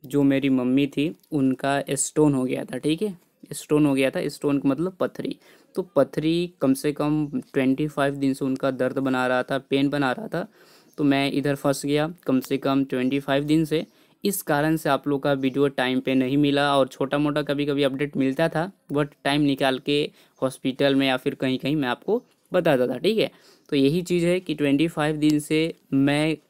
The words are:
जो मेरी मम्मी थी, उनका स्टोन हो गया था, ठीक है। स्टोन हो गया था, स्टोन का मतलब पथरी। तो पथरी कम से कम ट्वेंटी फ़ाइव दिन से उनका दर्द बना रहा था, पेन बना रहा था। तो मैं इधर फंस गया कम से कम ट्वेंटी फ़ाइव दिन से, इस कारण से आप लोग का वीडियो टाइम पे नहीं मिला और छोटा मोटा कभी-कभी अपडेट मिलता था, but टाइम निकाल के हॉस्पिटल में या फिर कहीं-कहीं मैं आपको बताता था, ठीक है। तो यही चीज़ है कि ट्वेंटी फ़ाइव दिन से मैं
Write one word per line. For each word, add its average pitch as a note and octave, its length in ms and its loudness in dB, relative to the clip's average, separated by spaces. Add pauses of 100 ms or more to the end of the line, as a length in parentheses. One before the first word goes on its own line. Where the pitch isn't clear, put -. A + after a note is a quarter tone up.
जो C#3+ 180 0
मेरी C#3 260 4
मम्मी C3 380 2
थी, C#3+ 280 -2 (180)
उनका C#3 480 0 (100)
स्टोन D3 440 2
हो B2+ 100 0
गया C3+ 200 -4
था, C3 140 -8
ठीक D#3 240 -2
है। G3+ 140 -6 (360)
स्टोन D3+ 340 2
हो C#3 80 2
गया C3+ 160 2
था, D#3+ 180 -4
स्टोन C#3+ 300 -2
का C3+ 100 -2
मतलब E3 320 -4
पथरी। - 360 -6 (380)
तो F#3+ 80 -4 (140)
पथरी E3 640 0
कम C3+ 140 4
से D3 180 -2
कम D3+ 480 -2 (120)
ट्वेंटी C3+ 360 0
फ़ाइव C#3+ 260 0
दिन C#3 200 0
से C#3 100 -6
उनका C3+ 260 -2
दर्द B2+ 280 -2
बना C3 280 0
रहा B2+ 160 2
था, C#3 160 -2
पेन C#3 300 0
बना C#3 240 0
रहा A2 160 -8
था। F3+ 180 -6 (520)
तो - 60 0
मैं C#3 280 2
इधर C#3 220 -2
फंस C#3 320 -2
गया D3 260 0 (140)
कम C3 140 2
से C#3 180 -4
कम C3+ 260 0
ट्वेंटी C3 360 -2
फ़ाइव C#3+ 240 0
दिन D#3 200 2
से, D3+ 220 -2 (380)
इस G3 180 -2
कारण D#3 340 0
से D#3 120 -2
आप C3+ 200 0
लोग C#3+ 140 0
का C#3+ 100 2
वीडियो C3+ 360 2
टाइम B2+ 320 0
पे C3 140 -2
नहीं C3 220 2
मिला C#3+ 400 2
और C3 120 4
छोटा C#3+ 300 -2
मोटा D3 240 0
कभी-कभी C#3+ 400 -2
अपडेट C#3 340 -2
मिलता C#3 320 0
था, E3 220 -4 (220)
but D3 140 0 (180)
टाइम C#3+ 160 2
निकाल C3+ 380 2
के D3 320 -2 (320)
हॉस्पिटल C3+ 520 0
में C3+ 120 0
या C3 100 2
फिर C#3 180 -4
कहीं-कहीं C3 420 -2
मैं C#3 120 -2
आपको G3 340 -4 (300)
बताता D#3 340 2
था, B2+ 120 -4
ठीक G#3 200 0
है। D3 120 0 (380)
तो D3+ 80 -2
यही C#3+ 260 2
चीज़ F3 240 0
है F3+ 140 2
कि D#3+ 140 -6
ट्वेंटी D3 340 2
फ़ाइव D#3 280 -2
दिन D3+ 220 2
से D#3 360 -2 (180)
मैं C#3+ 440 2 (140)